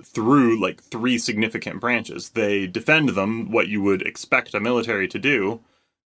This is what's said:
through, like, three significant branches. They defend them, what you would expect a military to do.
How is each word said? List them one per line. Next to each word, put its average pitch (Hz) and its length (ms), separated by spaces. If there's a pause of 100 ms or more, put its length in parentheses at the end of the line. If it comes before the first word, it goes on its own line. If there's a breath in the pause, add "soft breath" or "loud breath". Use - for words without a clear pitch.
through, 120 560
like, 92 220
three 120 380
significant 113 600
branches. 117 500
They 101 360
defend 135 440
them, 101 420
what 107 160
you 104 160
would 98 180
expect - 540
a 104 40
military 110 500
to 98 100
do. 117 400 (480)